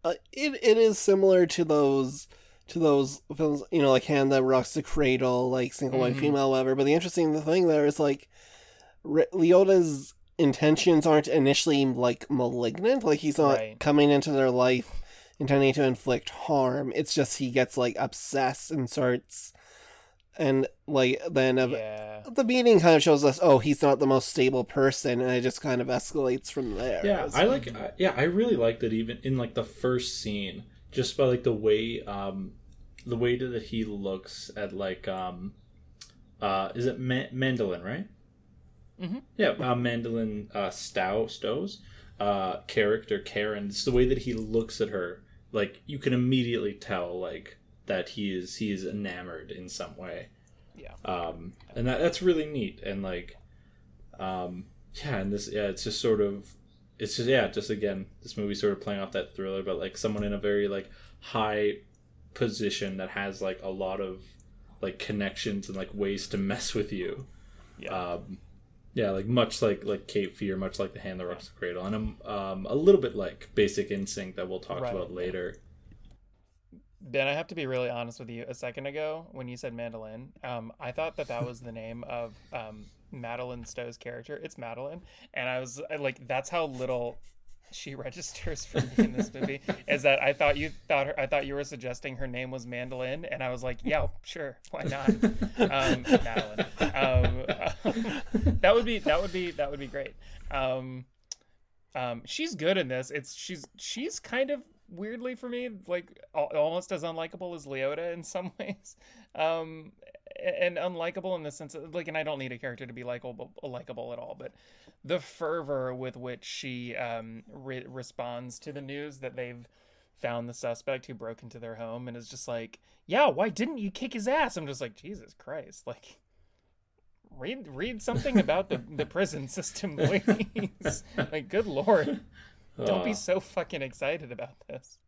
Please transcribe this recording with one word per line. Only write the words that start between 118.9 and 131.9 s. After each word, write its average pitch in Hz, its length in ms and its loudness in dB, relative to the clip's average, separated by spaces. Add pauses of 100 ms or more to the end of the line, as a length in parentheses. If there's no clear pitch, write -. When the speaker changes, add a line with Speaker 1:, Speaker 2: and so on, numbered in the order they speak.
Speaker 2:
that 127 180 -10
they've 120 280 -10 (560)
found 120 280 -4
the 120 60 -12
suspect 127 520 -6
who 131 80 -12
broke 113 300 -12
into 117 160 -18
their 113 160 -10
home 117 320 -10
and 117 80 -12
is 117 120 -14
just 131 200 -12
like, 117 320 -8 (260)
"Yeah, 240 220 4
why 185 220 0
didn't 254 280 -4
you 202 120 -6
kick 240 240 -10
his 214 120 -6
ass?" 294 300 0
I'm 160 100 -6
just 135 140 -10
like, 117 160 -8
"Jesus 165 380 -16
Christ, - 520 -14
like, - 320 -14 (1200)
read, 202 300 -8
read 208 320 -6
something 247 380 2
about 180 320 2
the, 143 80 -2 (180)
the 147 100 -2
prison 151 420 -4
system, - 480 -8
<laughs> - 20 -6
please." 196 1080 0 (280)
Like, 156 160 -6
good 208 180 0
Lord. 190 540 2 (640)